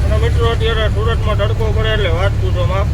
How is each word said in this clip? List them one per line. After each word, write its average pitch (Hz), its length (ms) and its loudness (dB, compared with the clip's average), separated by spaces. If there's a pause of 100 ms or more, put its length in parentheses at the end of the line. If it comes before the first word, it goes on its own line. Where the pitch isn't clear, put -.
અને 220 140 2
મિત્રો, 226 320 2
અત્યારે - 380 0
સુરતમાં 214 500 0
તડકો 214 340 0
પડે 226 160 0
એટલે 208 200 0
વાત - 240 0
પૂછોમાં 185 600 0